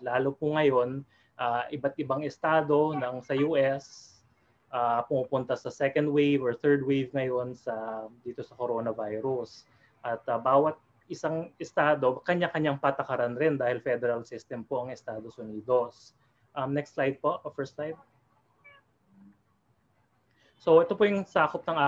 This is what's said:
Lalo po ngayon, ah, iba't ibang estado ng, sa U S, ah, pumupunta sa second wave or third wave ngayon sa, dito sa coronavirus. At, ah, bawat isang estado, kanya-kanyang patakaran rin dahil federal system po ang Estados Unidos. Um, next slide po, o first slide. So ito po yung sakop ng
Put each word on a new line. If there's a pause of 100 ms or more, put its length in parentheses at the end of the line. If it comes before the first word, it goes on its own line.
Lalo
po
ngayon, (400)
ah,
iba't
ibang
estado
ng,
sa
U
S, (560)
ah,
pumupunta
sa
second
wave
or
third
wave
ngayon
sa, (240)
dito
sa
coronavirus. (400)
At,
ah,
bawat (340)
isang
estado,
kanya-kanyang
patakaran
rin
dahil
federal
system
po
ang
Estados
Unidos. (400)
Um,
next
slide
po,
o
first
slide. (2500)
So
ito
po
yung
sakop
ng